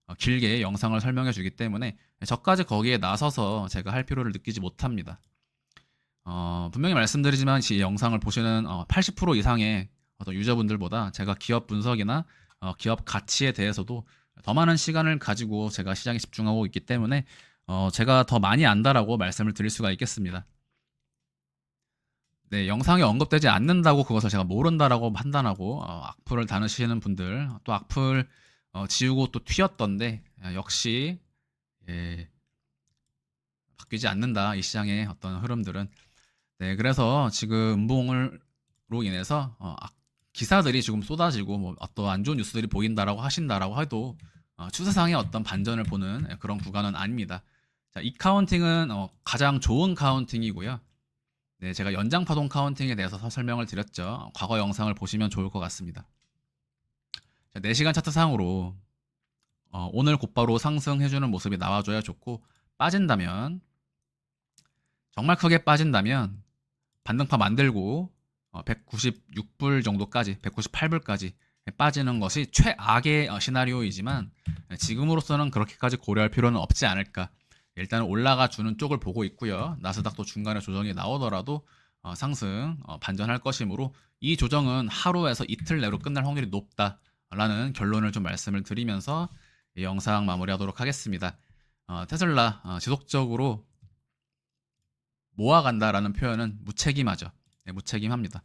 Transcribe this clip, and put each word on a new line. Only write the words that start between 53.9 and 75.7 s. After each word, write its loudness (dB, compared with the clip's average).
과거 -2
영상을 0
보시면 -2
좋을 -2
것 -6
같습니다. -8
자, -12
네 2
시간 4
차트상으로, 2
어, -6
오늘 4
곧바로 2
상승해주는 0
모습이 -2
나와줘야 0
좋고, -10
빠진다면, 0
정말 2
크게 4
빠진다면 2
반등파 2
만들고, 2
어, -14
백구십육 -6
불 2
정도까지, -2
백구십팔 -4
불까지 -4
빠지는 2
것이 -2
최악의, 4
어, -6
시나리오이지만, -2
예, -10
지금으로서는 0
그렇게까지 -2